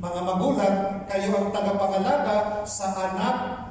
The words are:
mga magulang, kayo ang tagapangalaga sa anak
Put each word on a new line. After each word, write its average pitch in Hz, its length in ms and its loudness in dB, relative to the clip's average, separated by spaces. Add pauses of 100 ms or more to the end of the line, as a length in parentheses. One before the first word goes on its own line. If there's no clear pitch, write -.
mga 175 160 -4
magulang, 185 560 2 (320)
kayo 196 240 0
ang 202 160 2
tagapangalaga 208 1200 0
sa 190 240 -4
anak 190 440 0 (340)